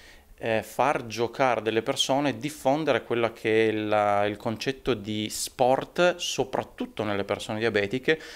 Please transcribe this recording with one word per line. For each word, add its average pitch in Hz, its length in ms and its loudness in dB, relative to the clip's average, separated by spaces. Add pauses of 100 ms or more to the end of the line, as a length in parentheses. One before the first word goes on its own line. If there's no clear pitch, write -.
(360)
eh, 110 280 -2
far 127 440 0
giocare 117 540 0
delle 110 200 0
persone 139 480 0
e 117 80 -4
diffondere 139 680 0
quella 117 260 0
che 110 380 2
è - 20 4
la, 104 540 2
il 104 100 0
concetto 123 580 -4
di 107 360 -4
sport, 143 880 0
soprattutto - 880 -4
nelle 101 180 0
persone 104 360 -4
diabetiche, 107 600 2 (160)